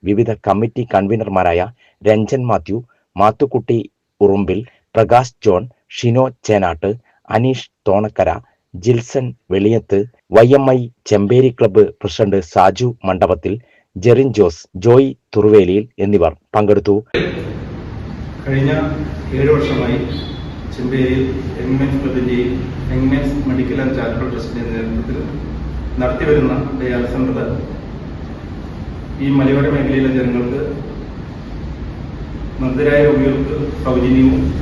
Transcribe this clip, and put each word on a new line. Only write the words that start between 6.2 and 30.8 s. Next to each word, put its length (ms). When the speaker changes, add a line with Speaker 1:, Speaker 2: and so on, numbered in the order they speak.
Speaker 1:
ചേനാട്ട്, 440
അനീഷ് 320
തോണക്കര, 420
ജിൽസൺ 420
വെളിയത്ത്, 440
വൈ 100
എം 80
ഐ 20
ചെമ്പേരി 480
ക്ലബ്ബ് 260
പ്രസിഡന്റ് 400
സാജു 360
മണ്ഡപത്തിൽ, 460
ജെറിൻ 420
ജോസ്, 240
ജോയ് 260
തുറുവേലിയിൽ 480
എന്നിവർ 260
പങ്കെടുത്തു. 400
Speaker 2:
കഴിഞ്ഞ 240
ഏഴ് 160
വർഷമായി 440
ചെമ്പേരി 420
യങ് 180
മെൻസ് 240
ക്ലബിന്റെയും 500
യങ് 220
മെൻസ് 220
മെഡിക്കൽ 360
and 120
ചാരിറ്റബിൾ 380
ട്രസ്റ്റിന്റെയും 400
നേതൃത്വത്തിൽ 440
നടത്തിവരുന്ന 520
ഡയാലിസിസ് 340
സെന്റർ 340
ഈ 120
മലയോര 380
മേഖലയിലെ 420
ജനങ്ങൾക്ക് 440